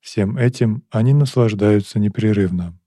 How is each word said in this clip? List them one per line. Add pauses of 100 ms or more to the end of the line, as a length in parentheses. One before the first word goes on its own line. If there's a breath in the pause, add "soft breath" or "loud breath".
Всем
этим
они
наслаждаются
непрерывно. (100)